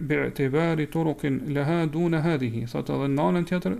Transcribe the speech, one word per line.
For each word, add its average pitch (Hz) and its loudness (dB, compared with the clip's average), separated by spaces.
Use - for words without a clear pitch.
bi'tibari 147 0
turuqin 151 -2
laha 160 2
duna 165 0
hadhihi", 127 0
thot 139 -4
edhe 139 0
në 147 2
anën 175 2
tjetër, 185 -2